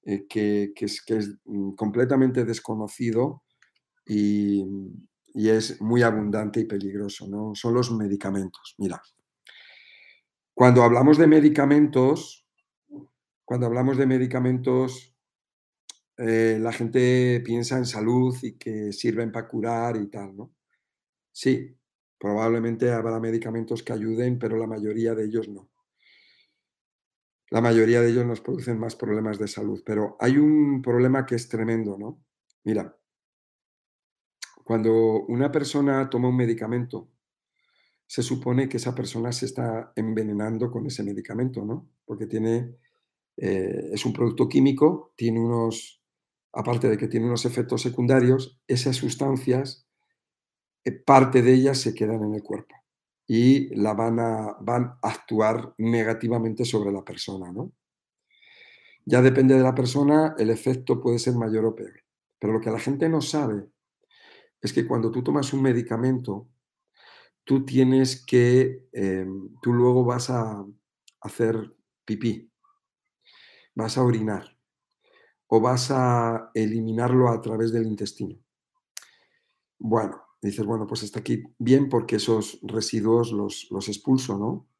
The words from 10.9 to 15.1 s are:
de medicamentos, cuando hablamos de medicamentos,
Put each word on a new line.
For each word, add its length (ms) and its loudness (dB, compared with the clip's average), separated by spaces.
de 100 8
medicamentos, 1200 4
cuando 220 -2
hablamos 320 0
de 80 4
medicamentos, 1080 0